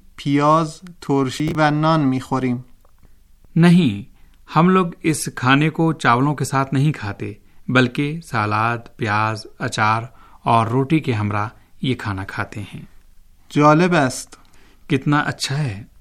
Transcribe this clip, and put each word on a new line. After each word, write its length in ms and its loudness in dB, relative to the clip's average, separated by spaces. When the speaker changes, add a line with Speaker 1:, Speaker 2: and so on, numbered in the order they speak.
Speaker 1:
پیاز، 640 2
ترشی 560 -2
و 140 2
نان 380 2
می‌خوریم۔ 480 -2
Speaker 2:
نہیں، 460 4
ہم 100 4
لوگ 180 2
اس 340 -2
کھانے 340 2
کو 220 0
چاولوں 420 0
کے 100 -6
ساتھ 300 -2
نہیں 180 2
کھاتے، 400 -8
بلکہ 520 0
سالاد، 580 -2
پیاز، 500 -2
اچار 440 0
اور 240 2
روٹی 340 0
کے 120 -4
ہمراہ 360 -4
یہ 120 0
کھانا 300 -8
کھاتے 360 -8
ہیں۔ 220 -14
Speaker 1:
جالب 440 4
است۔ 420 -2
Speaker 2:
کتنا 300 0
اچھا 400 -4
ہے۔ 240 -6